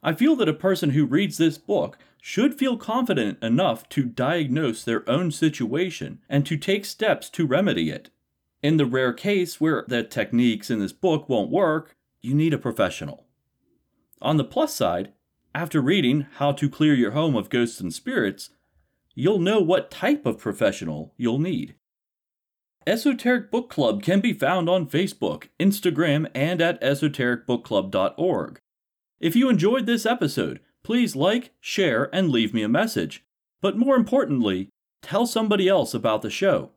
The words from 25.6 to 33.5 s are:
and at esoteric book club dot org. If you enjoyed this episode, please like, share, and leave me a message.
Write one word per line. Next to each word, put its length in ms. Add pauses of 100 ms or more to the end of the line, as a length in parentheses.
and 280
at 200
esoteric 640
book 200
club 260
dot 260
org. 420 (600)
If 160
you 140
enjoyed 360
this 200
episode, 560 (220)
please 320
like, 460
share, 520
and 160
leave 240
me 80
a 60
message. 560 (380)